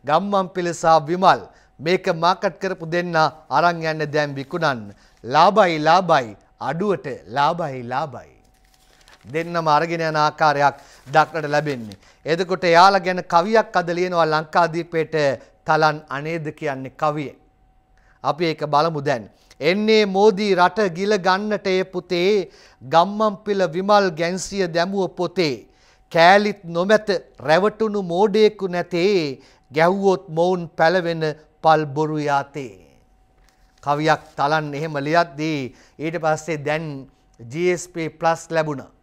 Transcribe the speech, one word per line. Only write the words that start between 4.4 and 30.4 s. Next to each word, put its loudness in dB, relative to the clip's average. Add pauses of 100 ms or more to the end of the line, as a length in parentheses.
ලාභයි 4
ලාභයි 2 (240)
අඩුවට -4 (200)
ලාභයි -4
ලාභයි. -10 (960)
දෙන්නම -4
අරගෙන 2
යන -4
ආකාරයක් 2 (380)
දක්නට 0
ලැබෙන්නේ. -4 (280)
එතකොට -2
එයාලා 6
ගැන -4
කවියක් 2
අද 0
ලියනවා 0
ලංකාදීපේට -2 (500)
තලන් 2 (120)
අනේද -8
කියන්නේ -8
කවිය. -4 (920)
අපි -2
ඒක -4
බලමු 0
දැන්. -2 (360)
"එන්නේ 2
මෝදී 2
රට 2
ගිල -2
ගන්නට -2
ඒ 0
පුතේ, -2 (320)
ගම්මන් 2 (100)
පිල -2
විමල් 2
ගැන්සිය -4
දැමුව -4
පොතේ. -4 (420)
කෑලිත් 6
නොමැත 0 (320)
රැවටුණු 0
මෝඩයෙකු 0
නැතේ, -2 (320)
ගැහුවොත් 2
මොවුන් -2